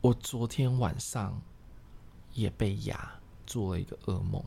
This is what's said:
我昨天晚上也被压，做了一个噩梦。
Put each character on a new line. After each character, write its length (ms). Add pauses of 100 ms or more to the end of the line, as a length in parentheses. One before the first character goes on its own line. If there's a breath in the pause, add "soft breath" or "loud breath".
我 120
昨 340
天 320
晚 200
上 400 (920)
也 160
被 280
压， 320 (360)
做 280
了 60
一 40
个 120 (120)
噩 120
梦。 280